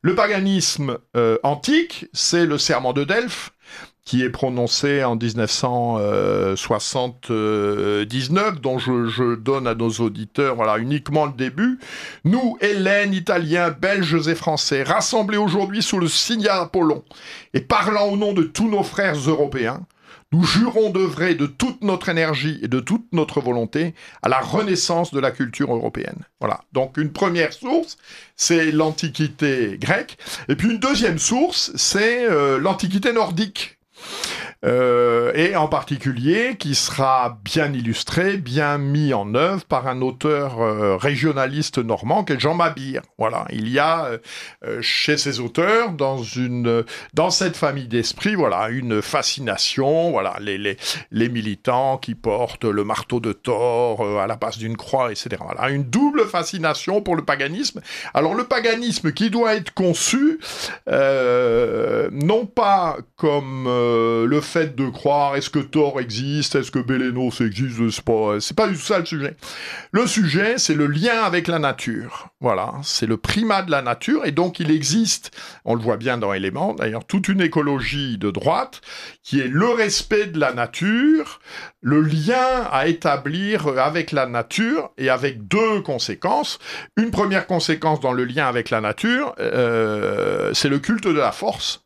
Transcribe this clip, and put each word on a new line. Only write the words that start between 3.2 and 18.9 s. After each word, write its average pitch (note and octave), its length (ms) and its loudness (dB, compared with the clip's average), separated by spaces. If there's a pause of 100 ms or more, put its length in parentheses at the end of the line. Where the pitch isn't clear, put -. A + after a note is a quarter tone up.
qui B2 160 0
est B2+ 80 0
prononcé C3 720 0
en A#2+ 120 0
dix-neuf A2+ 340 -2
cent A#2+ 500 -2 (560)
soixante-dix-neuf, A2+ 2000 -2
dont B2+ 160 -2
je, A#2+ 300 0
je A#2+ 260 0
donne C3 320 -2
à A#2 80 0
nos A2+ 160 0
auditeurs, A2+ 640 -2
voilà, A2 220 2
uniquement C#3+ 480 0
le C#3 80 -6
début. « C#3+ 460 0 (460)
Nous, A#3 360 2
Hellènes, G3 540 2
Italiens, F3 560 0
Belges E3+ 560 0
et E3 80 2
Français, D3 480 0
rassemblés G#3 560 2
aujourd'hui G3+ 420 0
sous - 160 0
le E3+ 100 2
signe G#3+ 400 0
Apollon, F3 560 2 (520)
et C3 60 2
parlant G#3 440 2
au G3+ 120 0
nom G#3 160 2
de F3 100 4
tous A3 260 0
nos G3+ 140 2
frères F#3+ 320 -2